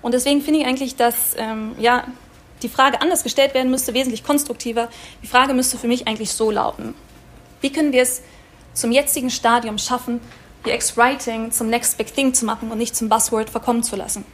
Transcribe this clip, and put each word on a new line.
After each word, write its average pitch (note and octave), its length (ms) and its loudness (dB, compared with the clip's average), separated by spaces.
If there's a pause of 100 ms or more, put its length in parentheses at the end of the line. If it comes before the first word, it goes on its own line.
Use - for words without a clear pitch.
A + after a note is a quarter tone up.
Und A#3+ 100 -2
deswegen C#4 280 2
finde D4+ 180 2
ich C4+ 80 0
eigentlich, C4 280 -2
dass, A#3 420 2
ähm, A3 420 -6
ja, A#3+ 240 4 (580)
die A#3 80 -4
Frage C4+ 320 4
anders E4 220 2
gestellt C#4 300 2
werden B3+ 180 2
müsste, B3+ 220 -2
wesentlich B3+ 300 -2
konstruktiver. A#3 680 -2 (320)
Die - 60 -14
Frage C4 260 4
müsste B3+ 240 2
für A#3+ 100 -4
mich B3 200 0
eigentlich A3 240 -4
so A3 200 2
lauten: - 420 -4 (680)
Wie C#4 100 0
können D4 220 2
wir B3+ 80 6
es B3+ 200 0 (520)
zum A#3 180 0
jetzigen C4+ 380 2
Stadium A#3 480 0
schaffen, A#3+ 440 -4 (440)
U-X-Writing A#3 840 0
zum A3+ 180 -2
Next - 280 0
Big - 160 -6
Thing C4+ 200 2
zu A#3 120 0
machen A3 260 -4
und A3 60 -6
nicht A3+ 180 -4
zum A3 140 -2
Buzzword A3 400 2
verkommen A#3 340 0
zu G#3 120 -6
lassen? G3 280 -8 (100)